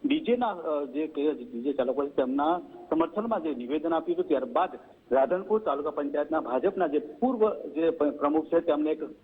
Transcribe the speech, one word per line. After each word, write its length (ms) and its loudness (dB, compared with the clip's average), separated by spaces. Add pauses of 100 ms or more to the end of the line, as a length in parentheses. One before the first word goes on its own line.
ડીજે 320 2
ના, 100 0
અ, 380 -2
જે 220 -4
કે 260 0
ડીજે 400 -4
ચાલકો 340 0
છે 40 -6
તેમના 480 2 (320)
સમર્થનમાં 520 0
જે 120 -2
નિવેદન 400 -2
આપ્યું 220 -2
હતું, 120 -2
ત્યારબાદ 500 0 (340)
રાધનપુર 480 2
તાલુકા 300 -2
પંચાયતના 500 -2
ભાજપના 460 0
જે 120 2
પૂર્વ 520 2
જે 400 0
પ-, 200 2
પ્રમુખ 360 0
છે 140 4
તેમણે 300 2
એક 120 -2 (220)